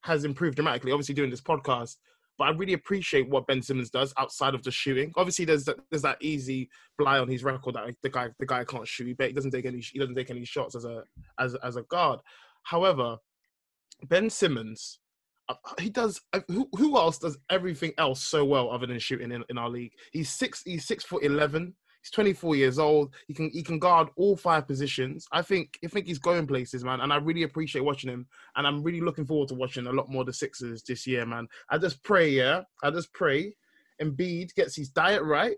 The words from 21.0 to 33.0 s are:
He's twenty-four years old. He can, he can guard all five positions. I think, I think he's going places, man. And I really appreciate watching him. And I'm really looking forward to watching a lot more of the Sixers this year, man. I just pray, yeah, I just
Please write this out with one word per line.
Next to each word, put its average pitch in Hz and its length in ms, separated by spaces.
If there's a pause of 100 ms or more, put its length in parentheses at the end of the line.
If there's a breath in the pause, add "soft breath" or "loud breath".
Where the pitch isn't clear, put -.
He's - 100
twenty-four 190 460
years 131 220
old. 151 340 (140 loud breath)
He 151 60
can, 156 180
he 160 120
can 160 160
guard 170 380
all 196 180
five 160 320
positions. 139 640
I 165 100
think, 175 420
I 170 40
think 196 200
he's 165 120
going 170 280
places, 127 360
man. 127 180
And 139 120
I 147 40
really 165 260
appreciate 156 380
watching 135 280
him. 123 160 (320 loud breath)
And 143 100
I'm 147 160
really 170 180
looking 165 240
forward 143 240
to 135 60
watching 127 320
a 123 40
lot 131 180
more 131 120
of 127 60
the 131 60
Sixers 120 500
this - 240
year, 123 180
man. 117 220 (220 loud breath)
I 151 80
just 170 260
pray, 180 260
yeah, 135 320 (220)
I 143 80
just 165 220